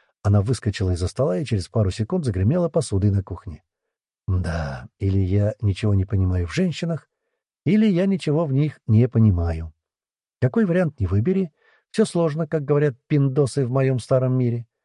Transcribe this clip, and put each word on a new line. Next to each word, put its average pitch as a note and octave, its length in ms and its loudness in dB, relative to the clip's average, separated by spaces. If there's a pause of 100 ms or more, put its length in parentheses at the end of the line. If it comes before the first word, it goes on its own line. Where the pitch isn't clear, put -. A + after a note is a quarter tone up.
(240)
она G2+ 180 4
выскочила G#2 500 -2
из-за F2 160 -2
стола C3 300 -2
и D#3+ 80 -4
через G2 220 -4
пару G#2 240 0
секунд D#3 340 -4
загремела B2+ 440 0
посудой G#2 420 0
на G2 120 0
кухне. F#2 400 -14 (640)
Да, E2 640 -4 (100)
или G2 200 0
я G2+ 420 0
ничего G2+ 320 0
не F#2+ 120 2
понимаю F#2 420 0
в E2 60 -12
женщинах, E3 560 -4 (560)
или G#3+ 200 4
я F#3 200 2
ничего E3 400 0
в C#3 60 -4
них C#3+ 360 -2
не A#2 200 4
понимаю. E2+ 680 2 (680)
Какой G#3 240 0
вариант F3 340 0
ни F#2+ 60 0
выбери — D3+ 460 0 (400)
все A3 140 2
сложно, E3 420 -2
как D#3 180 -4
говорят D3 300 2 (120)
пиндосы C#3 580 2
в A#2 60 -4
моем C3 280 0
старом B2+ 380 0
мире. A#2+ 300 -2 (180)